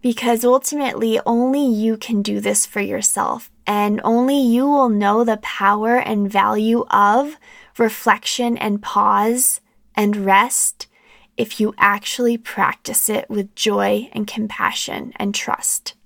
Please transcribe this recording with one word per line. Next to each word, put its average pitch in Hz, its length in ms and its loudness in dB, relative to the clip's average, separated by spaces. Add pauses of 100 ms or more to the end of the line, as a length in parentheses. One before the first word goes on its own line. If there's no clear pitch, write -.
because 240 440 0
ultimately 254 800 0
only 262 380 2
you 220 320 2
can 214 260 -2
do 202 180 -2
this 208 260 -2
for - 140 -6
yourself, - 720 -4 (160)
and 208 340 0
only 254 380 2
you 247 260 2
will 277 220 4
know 208 340 2
the 226 140 0
power 214 640 0
and 208 340 -2
value 214 580 2
of 233 460 2 (420)
reflection 233 800 0
and 208 260 -2
pause 208 760 2 (340)
and 208 220 2
rest 196 720 0 (480)
if - 240 -6
you 214 180 2
actually 226 580 0
practice - 720 -4
it 214 220 -4
with 202 240 -6
joy 208 580 0
and 214 140 -6
compassion - 920 -6
and 202 200 -4
trust. - 580 -4 (100)